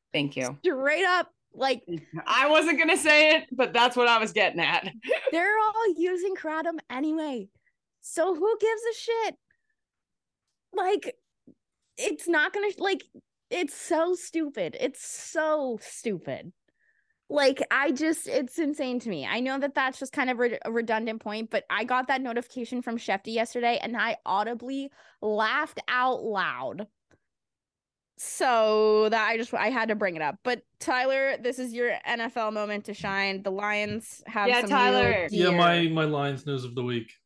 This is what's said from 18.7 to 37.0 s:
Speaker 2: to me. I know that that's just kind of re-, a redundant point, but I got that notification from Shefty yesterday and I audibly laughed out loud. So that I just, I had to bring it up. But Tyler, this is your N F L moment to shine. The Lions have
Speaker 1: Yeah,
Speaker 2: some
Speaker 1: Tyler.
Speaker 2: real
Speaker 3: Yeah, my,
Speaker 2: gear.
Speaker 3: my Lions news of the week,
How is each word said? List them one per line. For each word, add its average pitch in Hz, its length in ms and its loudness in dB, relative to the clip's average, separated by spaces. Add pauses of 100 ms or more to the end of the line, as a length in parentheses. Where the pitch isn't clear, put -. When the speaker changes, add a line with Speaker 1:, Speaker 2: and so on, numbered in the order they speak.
Speaker 2:
to 233 100 -8
me. 151 180 -6
I 143 120 -2
know 262 220 -2
that 277 160 -4
that's 262 240 -2
just 269 120 -10
kind 262 160 -2
of 247 120 -2
re-, 240 240 0
a 226 80 -6
redundant 226 500 -2
point, 220 280 -8
but 202 200 -2
I 202 140 -2
got 254 240 -2
that 269 120 0
notification 247 640 -6
from 233 160 -6
Shefty 202 340 -4
yesterday 233 480 0
and 233 160 -6
I 220 200 -2 (100)
audibly 247 640 -4 (320)
laughed 220 640 0
out 254 380 0
loud. 160 640 -4 (1300)
So 214 920 4
that 214 200 2
I 226 80 0
just, 233 160 -6
I 214 180 0
had 226 180 0
to 220 80 0
bring 196 180 -2
it 156 80 -6
up. 151 220 -2
But 247 180 -2 (160)
Tyler, 269 580 0
this 247 220 -4
is 254 140 -8
your 240 200 -2 (120)
N 233 160 -2
F 233 160 -6
L 214 160 -2
moment 208 320 -4
to 202 100 -10
shine. 196 480 -2
The 196 80 -2
Lions 208 800 -4
have 214 200 0
Speaker 1:
Yeah, 247 120 4
Speaker 2:
some 214 100 -2
Speaker 1:
Tyler. 247 600 4
Speaker 2:
real 180 180 6
Speaker 3:
Yeah, 175 60 6
my, 175 260 6
Speaker 2:
gear. 165 80 2
Speaker 3:
my 160 140 2
Lions 143 420 0
news 135 180 -2
of 120 120 -10
the 127 80 -2
week, 120 280 -2 (140)